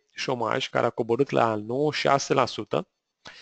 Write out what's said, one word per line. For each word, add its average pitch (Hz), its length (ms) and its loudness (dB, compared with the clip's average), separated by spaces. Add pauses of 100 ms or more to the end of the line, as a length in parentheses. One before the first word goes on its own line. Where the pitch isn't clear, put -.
(140)
șomaj, 120 560 -2
care 123 160 0
a 120 40 0
coborât 117 400 0
la 117 260 2
nouăzeci 123 440 -2
și - 80 0
șase 139 260 2
la 131 120 4
sută. 117 420 -4 (540)